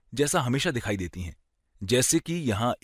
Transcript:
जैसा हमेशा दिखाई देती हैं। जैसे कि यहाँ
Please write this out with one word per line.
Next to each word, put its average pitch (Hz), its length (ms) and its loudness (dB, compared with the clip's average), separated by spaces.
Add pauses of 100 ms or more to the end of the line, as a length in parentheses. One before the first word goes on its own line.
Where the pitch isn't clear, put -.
(140)
जैसा 143 260 2
हमेशा 135 300 0
दिखाई 110 260 -2
देती 90 260 -6
हैं। 80 120 -8 (480)
जैसे 123 360 4
कि 165 160 -4
यहाँ 120 500 0